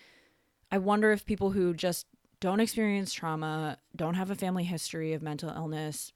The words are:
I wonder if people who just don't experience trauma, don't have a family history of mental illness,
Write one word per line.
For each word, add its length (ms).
I 60
wonder 340
if 120
people 280
who 220
just 340
don't 180
experience 540
trauma, 640
don't 200
have 180
a 20
family 300
history 480
of 100
mental 280
illness, 640